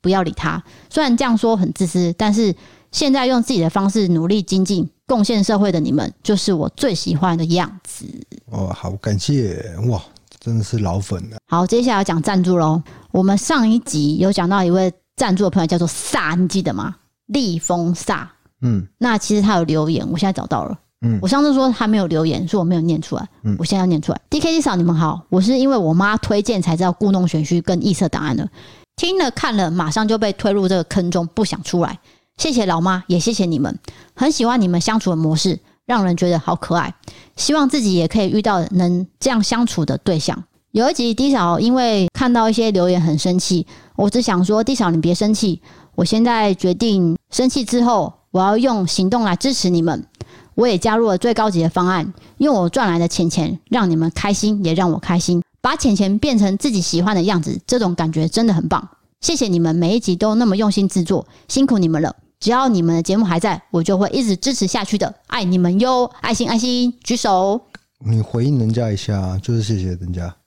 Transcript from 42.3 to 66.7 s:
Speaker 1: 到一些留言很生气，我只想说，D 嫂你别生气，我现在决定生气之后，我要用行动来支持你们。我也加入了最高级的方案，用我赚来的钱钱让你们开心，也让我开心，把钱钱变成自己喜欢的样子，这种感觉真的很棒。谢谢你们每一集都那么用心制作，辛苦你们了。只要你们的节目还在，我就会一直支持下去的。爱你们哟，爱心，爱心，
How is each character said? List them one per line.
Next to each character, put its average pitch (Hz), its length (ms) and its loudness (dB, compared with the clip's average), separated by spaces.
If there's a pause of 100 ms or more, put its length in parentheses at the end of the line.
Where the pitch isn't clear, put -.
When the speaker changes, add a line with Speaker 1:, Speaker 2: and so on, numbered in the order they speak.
Speaker 1:
到 226 180 4
一 220 40 2
些 220 180 2
留 180 180 2
言 180 120 2
很 156 160 2
生 180 220 0
气， 175 260 0 (300)
我 208 140 0
只 247 120 0
想 185 220 0
说， 214 180 2
D 269 120 -2
嫂 208 160 0
你 165 80 2
别 165 160 2
生 208 200 0
气， 196 280 -2 (340)
我 180 100 0
现 220 180 2
在 220 300 2
决 180 200 0
定 185 440 2 (120)
生 254 200 0
气 247 160 -2
之 240 180 2
后， 208 300 0 (180)
我 180 80 0
要 202 180 2
用 226 300 0
行 185 220 0
动 233 140 0
来 180 120 2
支 262 180 -2
持 185 160 0
你 170 120 2
们。 165 260 -2 (480)
我 226 100 4
也 214 120 2
加 214 180 0
入 226 140 2
了 185 80 0
最 233 160 0
高 214 180 0
级 165 100 0
的 165 60 2
方 180 200 0
案， 185 260 -2 (240)
用 277 180 2
我 175 140 2
赚 233 200 0
来 170 80 0
的 170 80 2
钱 170 240 0
钱 165 300 -2 (100)
让 214 200 2
你 160 80 2
们 165 180 0
开 202 160 -2
心， 202 320 0
也 160 100 0
让 180 160 2
我 160 80 0
开 175 220 -2
心， 175 240 0 (160)
把 269 160 -2
钱 240 180 2
钱 196 260 0
变 262 200 2
成 196 180 2
自 285 140 -2
己 202 80 0
喜 170 220 -2
欢 214 120 0
的 180 80 2
样 180 200 0
子， 139 260 -6
这 247 100 0
种 185 160 0
感 165 160 -2
觉 160 200 -2
真 226 180 0
的 202 60 2
很 160 160 0
棒。 185 180 -2 (320)
谢 330 160 -2
谢 240 140 -2
你 175 100 2
们 165 160 2
每 175 220 2
一 - 20 0
集 185 160 0
都 214 200 0
那 240 100 2
么 196 100 2
用 208 160 2
心 196 160 2
制 185 160 0
作， 170 240 -2 (220)
辛 269 180 2
苦 226 100 2
你 170 120 2
们 156 120 0
了。 - 140 -4 (240)
只 208 100 -2
要 254 200 2
你 190 120 2
们 165 140 2
的 165 80 0
节 190 140 0
目 226 80 2
还 170 120 0
在， 190 240 -2 (100)
我 170 120 0
就 196 140 2
会 196 140 2
一 262 120 0
直 202 140 0
支 269 160 -2
持 202 120 -2
下 208 200 -2
去 208 120 -2
的。 190 160 -2 (140)
爱 226 160 -4
你 180 140 2
们 180 240 2
哟， 247 280 2 (120)
爱 240 120 -2
心， 240 140 -2
爱 233 100 0
心， 247 360 0 (100)